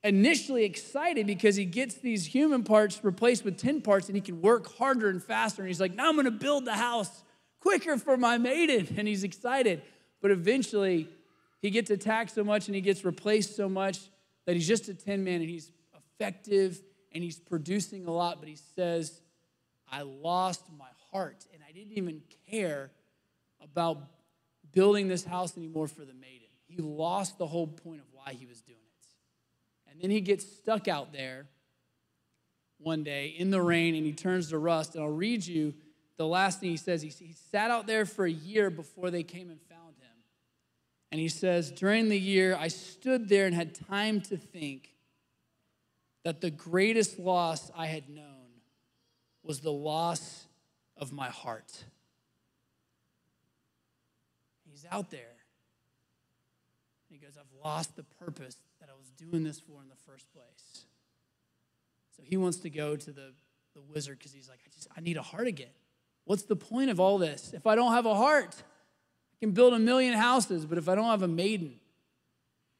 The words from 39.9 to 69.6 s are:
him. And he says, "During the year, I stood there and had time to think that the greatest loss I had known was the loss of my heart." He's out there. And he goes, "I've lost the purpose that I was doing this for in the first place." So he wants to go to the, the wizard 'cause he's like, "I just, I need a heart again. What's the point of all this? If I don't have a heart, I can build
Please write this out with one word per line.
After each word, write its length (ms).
him. 240
And 100
he 80
says, 440
"During 360
the 100
year, 380
I 120
stood 600
there 180
and 80
had 200
time 480
to 140
think 580
that 160
the 100
greatest 680
loss 560
I 120
had 220
known 180
was 180
the 120
loss 760
of 160
my 160
heart." 560
He's 200
out 200
there. 260
And 80
he 0
goes, 180
"I've 280
lost 320
the 80
purpose 520
that 80
I 80
was 140
doing 320
this 160
for 240
in 60
the 80
first 260
place." 540
So 80
he 120
wants 220
to 120
go 260
to 160
the, 200
the 80
wizard 380
'cause 120
he's 160
like, 160
"I 60
just, 260
I 40
need 160
a 60
heart 260
again. 240
What's 200
the 120
point 340
of 100
all 180
this? 340
If 140
I 80
don't 180
have 140
a 80
heart, 400
I 60
can 100
build 220